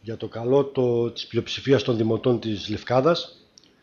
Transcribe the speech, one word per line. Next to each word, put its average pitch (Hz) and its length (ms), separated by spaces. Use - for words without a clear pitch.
για 107 160
το 110 100
καλό 123 380
το, 120 460
της - 160
πλειοψηφίας 117 560
των 120 140
δημοτών 113 420
της 104 300
Λευκάδας 131 760